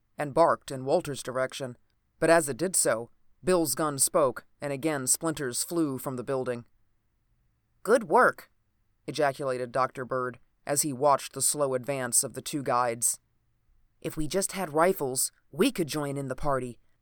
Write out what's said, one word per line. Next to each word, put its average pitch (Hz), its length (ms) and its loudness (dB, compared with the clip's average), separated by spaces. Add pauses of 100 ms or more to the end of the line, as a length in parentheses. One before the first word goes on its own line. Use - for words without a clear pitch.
(200)
and 147 160 -4
barked 156 340 4
in 131 160 -8
Walter's 147 380 0
direction, 127 540 -6 (420)
but 156 100 2
as 165 180 6
it 127 100 -4
did 180 180 -2
so, 117 340 0 (340)
Bill's 170 300 2
gun 147 240 -2
spoke, 135 480 2 (160)
and 143 100 -4
again 139 360 -2
splinters 147 560 -2
flew 156 340 -2
from 131 180 -8
the 120 80 -6
building. 127 400 -4 (1160)
"Good 226 220 4
work," 180 480 2 (560)
ejaculated 135 640 -2
Doctor 131 340 -2
Bird 123 320 -4 (300)
as 147 160 0
he 147 100 -4
watched 135 400 2
the 139 80 -6
slow 143 320 2
advance 127 500 0
of 117 100 -8
the 123 80 -12
two 147 200 -6
guides. 123 580 0 (840)
"If - 140 -6
we 156 120 -2
just 190 240 -2
had 170 240 -4
rifles, 156 560 2 (200)
we 214 200 2
could 160 160 -2
join 143 300 -4
in 139 100 -6
the 127 80 -4
party, 127 420 -2 (240)